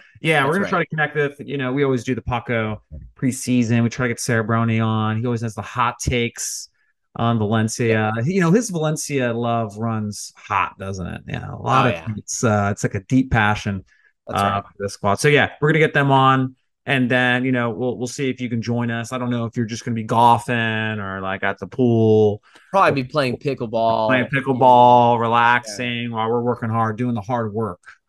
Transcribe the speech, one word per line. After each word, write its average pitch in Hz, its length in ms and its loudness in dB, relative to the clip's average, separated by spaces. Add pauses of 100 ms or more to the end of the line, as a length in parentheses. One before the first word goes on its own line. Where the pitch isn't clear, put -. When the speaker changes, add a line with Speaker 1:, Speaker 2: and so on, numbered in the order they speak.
(220)
Speaker 1:
Yeah, 151 240 2
we're 147 80 2
Speaker 2:
That's - 0 -
Speaker 1:
gonna 196 100 0
Speaker 2:
right. 190 60 -4
Speaker 1:
try 180 100 0
to 165 80 0
connect 151 280 -2
with, 143 320 -4
you 139 100 -6
know, 131 160 -2
we 143 100 2
always 131 200 0
do 131 120 -2
the 117 60 -8
Paco 113 640 -4 (320)
preseason. 120 680 2
We 117 60 2
try 127 160 -4
to 120 40 0
get 117 100 -6
Sarah 113 260 0
Brony 113 380 2
on. 110 340 0
He 117 80 -4
always 120 160 -2
has 113 140 -6
the 110 60 -8
hot 120 380 -4
takes - 720 -4 (460)
on 117 240 2
Valencia. 110 760 0
Speaker 2:
Yeah. 113 80 -2
Speaker 1:
You 185 180 0
know, 165 100 4
his 226 180 2
Valencia 151 640 -2
love 117 440 -4
runs 110 580 -6
hot, - 420 -4
doesn't 95 300 -8
it? 85 200 -10
Yeah, - 240 -10
a - 60 -12
lot 127 280 0
Speaker 2:
Oh, 123 40 2
Speaker 1:
of 95 60 -2
Speaker 2:
yeah. - 120 -12 (100)
Speaker 1:
it's, - 260 -8
uh, 104 280 2
it's - 120 -6
like 117 120 -4
a 95 80 -6
deep 131 280 2
passion, 104 540 0 (420)
Speaker 2:
That's 101 140 -2
Speaker 1:
uh, 101 40 2
Speaker 2:
right. 101 180 0
Speaker 1:
for - 100 -20 (100)
this 98 100 -6
squad. 101 220 0
So 147 140 0
yeah, 131 220 4 (100)
we're 151 80 2
gonna 160 100 2
get 156 160 2
them 143 160 2
on. 131 440 4 (340)
And 131 200 0
then, 127 360 2
you 131 60 0
know, 120 180 0
we'll, 110 300 -4
we'll 120 80 -6
see 131 240 -4
if 127 100 -8
you 123 80 -6
can 113 140 -4
join 120 260 -2
us. 117 240 -6
I 131 60 -4
don't 123 100 -4
know 120 160 -2
if 110 100 -10
you're 120 120 -2
just 113 180 -8
gonna 120 80 -4
be 113 100 -4
golfing 117 520 4
or, 110 640 -4
like, 95 220 -6
at 98 160 -2
the 98 80 -10
pool. 110 720 4 (300)
Speaker 2:
Probably 160 320 2
be 123 40 -8
playing 131 300 -2
pickleball. 113 720 0
Speaker 1:
Playing 123 180 2
pickleball, 123 880 6
Speaker 2:
Yeah. 113 60 -2
Speaker 1:
relaxing 120 920 0
while 113 200 -2
we're 120 100 0
working 120 280 -4
hard, 110 280 -2
doing 123 160 -2
the 113 80 -4
hard 110 320 -4
work. 104 260 -6 (300)